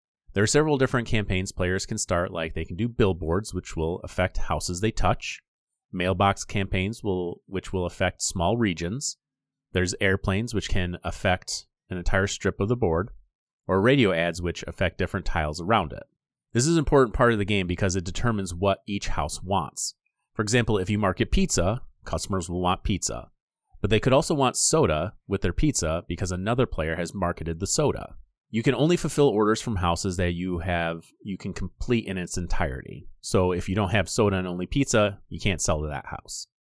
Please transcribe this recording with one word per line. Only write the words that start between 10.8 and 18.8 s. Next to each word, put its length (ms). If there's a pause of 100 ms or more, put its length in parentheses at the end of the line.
affect 640 (240)
an 60
entire 300
strip 320
of 100
the 80
board, 340 (580)
or 120
radio 320
ads, 300
which 240
affect 320
different 280
tiles 340
around 320
it. 100 (500)
This 160
is 60
an 40
important 360
part 180
of 80
the 40
game 220
because 300
it 80
determines 500
what 320